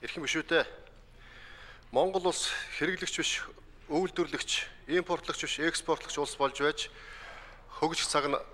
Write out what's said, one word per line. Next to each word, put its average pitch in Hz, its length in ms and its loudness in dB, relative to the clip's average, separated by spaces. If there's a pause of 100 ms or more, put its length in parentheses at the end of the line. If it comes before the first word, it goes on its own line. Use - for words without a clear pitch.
эрхэм 165 240 -6
гишүүдээ. 160 320 4 (1300)
Монгол 180 400 4
улс - 240 0 (240)
хэрэглэгч 180 400 0
биш, - 240 0 (480)
үйлдвэрлэгч, 165 800 0 (240)
импортлогч 170 480 0
биш, - 240 -2
экспортлогч - 560 0
улс - 160 -4
болж 139 240 2
байж 147 320 0 (880)
хөгжих 165 240 2
цаг 143 240 4
нь 139 80 4 (160)